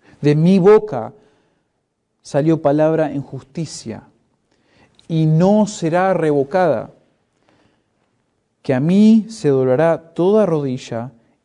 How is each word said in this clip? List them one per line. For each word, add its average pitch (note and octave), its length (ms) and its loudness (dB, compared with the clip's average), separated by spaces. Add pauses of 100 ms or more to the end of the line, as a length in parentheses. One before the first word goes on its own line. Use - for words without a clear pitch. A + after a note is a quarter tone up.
(200)
De D3 140 2
mi F3 240 2
boca F3+ 540 2 (1080)
salió D#3 400 -2
palabra D#3 500 0
en C#3 100 -8
justicia, - 840 -14 (1040)
y D#3+ 180 0
no F#3+ 400 2
será F#3 480 -2
revocada, D3+ 800 -2 (1700)
que C3+ 100 -4
a B2+ 80 -2
mí G3+ 480 4
se - 200 -6
doblará C3+ 640 0
toda G3+ 320 0
rodilla C3 680 -6 (320)